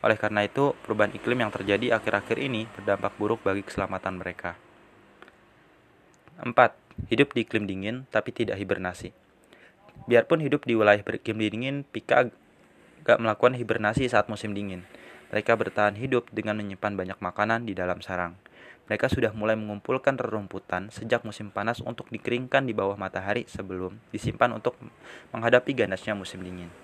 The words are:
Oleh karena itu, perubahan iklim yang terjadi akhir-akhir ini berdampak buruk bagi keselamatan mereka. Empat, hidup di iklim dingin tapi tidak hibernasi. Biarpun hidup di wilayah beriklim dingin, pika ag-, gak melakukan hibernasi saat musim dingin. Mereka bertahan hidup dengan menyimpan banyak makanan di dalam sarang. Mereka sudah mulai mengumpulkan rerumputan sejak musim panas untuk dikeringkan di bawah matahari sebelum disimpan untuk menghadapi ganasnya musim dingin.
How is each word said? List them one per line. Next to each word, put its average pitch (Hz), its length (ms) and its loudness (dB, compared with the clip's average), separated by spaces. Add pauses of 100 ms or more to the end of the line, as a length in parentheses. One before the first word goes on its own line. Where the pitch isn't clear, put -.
Oleh 110 160 4
karena 104 240 0
itu, 139 400 0
perubahan 104 320 0
iklim 123 240 -2
yang 107 160 -2
terjadi 107 400 2
akhir-akhir 107 400 0
ini 117 320 -4
berdampak 101 480 -2
buruk 107 320 -2
bagi 98 160 0
keselamatan 95 560 -6
mereka. 87 400 -8 (1800)
Empat, 123 400 4 (320)
hidup 139 240 4
di 117 160 0
iklim 104 160 0
dingin 101 480 -6
tapi 107 240 -2
tidak 101 240 -2
hibernasi. 95 560 -4 (880)
Biarpun 117 380 6
hidup 147 240 0
di 120 80 2
wilayah 104 320 8
beriklim 110 320 -4
dingin, 123 480 -4
pika 131 400 4
ag-, 110 100 -10 (680)
gak 117 160 4
melakukan 117 340 4
hibernasi 110 540 0
saat 113 160 4
musim 104 260 -6
dingin. 98 320 -8 (460)
Mereka 107 240 2
bertahan 104 420 2
hidup 123 380 0
dengan 107 260 -4
menyimpan 101 380 -4
banyak 92 240 -6
makanan 110 480 -2
di 92 80 -6
dalam 90 240 -2
sarang. 90 340 -4 (540)
Mereka 107 180 0
sudah 117 240 2
mulai 107 240 0
mengumpulkan 110 640 -2
rerumputan 101 720 -6
sejak 117 320 -2
musim 104 300 -12
panas 110 260 -2
untuk - 320 -10
dikeringkan 127 560 0
di 110 80 -2
bawah 101 240 0
matahari 98 480 -4
sebelum 92 480 -8 (160)
disimpan 117 460 0
untuk 123 180 -2 (560)
menghadapi 120 400 4
ganasnya 104 460 -2
musim 92 240 -10
dingin. 90 320 -12 (100)